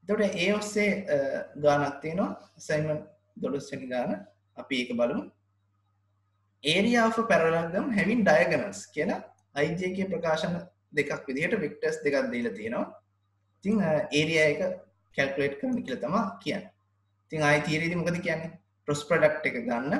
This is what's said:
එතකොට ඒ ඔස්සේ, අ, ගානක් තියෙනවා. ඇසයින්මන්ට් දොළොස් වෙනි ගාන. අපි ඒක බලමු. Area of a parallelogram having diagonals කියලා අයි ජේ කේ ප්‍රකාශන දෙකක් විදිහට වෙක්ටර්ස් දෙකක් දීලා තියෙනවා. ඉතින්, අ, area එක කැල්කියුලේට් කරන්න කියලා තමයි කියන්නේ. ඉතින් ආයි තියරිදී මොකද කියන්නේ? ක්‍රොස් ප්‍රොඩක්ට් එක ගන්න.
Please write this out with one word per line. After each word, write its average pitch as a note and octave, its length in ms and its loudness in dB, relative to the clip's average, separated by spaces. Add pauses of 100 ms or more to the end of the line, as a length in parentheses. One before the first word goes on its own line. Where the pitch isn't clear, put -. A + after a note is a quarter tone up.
එතකොට G3+ 320 0
ඒ F3+ 180 2
ඔස්සේ, G#3 360 0 (120)
අ, D3 160 0 (360)
ගානක් C#3+ 440 2
තියෙනවා. F3+ 320 -2 (220)
ඇසයින්මන්ට් D3+ 560 -2 (260)
දොළොස් - 340 -6
වෙනි C3 200 -10
ගාන. B2 240 -2 (460)
අපි C3 180 -6
ඒක B2 160 -2
බලමු. B2 320 0 (1400)
Area A3+ 420 4
of A3+ 120 2
a A3+ 60 2
parallelogram E3+ 680 2
having G#3+ 320 2
diagonals D#3 640 4
කියලා E3 300 -4 (340)
අයි D#3+ 240 -2
ජේ F#3 180 -4
කේ G3 120 -2
ප්‍රකාශන E3 500 -2 (340)
දෙකක් D3 360 -4
විදිහට D#3+ 340 -2
වෙක්ටර්ස් D3+ 420 -4
දෙකක් C3+ 280 2
දීලා A#2+ 260 -4
තියෙනවා. G3+ 300 -4 (680)
ඉතින්, G#3 300 0
අ, E3 80 2 (200)
area D#3 380 4
එක D3 140 0 (540)
කැල්කියුලේට් C#3 440 -2
කරන්න B2+ 240 -2
කියලා B2+ 180 -6
තමයි F3+ 200 0 (160)
කියන්නේ. A2 340 -6 (500)
ඉතින් D#3 220 -6
ආයි D3 180 4
තියරිදී E3 380 0
මොකද E3+ 220 -2
කියන්නේ? E3 300 -4 (360)
ක්‍රොස් D3 160 -2
ප්‍රොඩක්ට් D3+ 420 4
එක B2+ 120 -2
ගන්න. A#2+ 420 -2